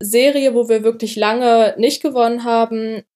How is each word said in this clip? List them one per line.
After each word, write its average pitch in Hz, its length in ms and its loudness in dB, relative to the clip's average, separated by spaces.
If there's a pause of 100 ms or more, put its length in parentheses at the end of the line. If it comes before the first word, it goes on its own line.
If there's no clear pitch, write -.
Serie, 262 520 2
wo 233 140 0
wir 220 140 0
wirklich 226 340 -4
lange 226 640 2
nicht 247 240 0
gewonnen 240 420 0
haben 226 580 -2 (140)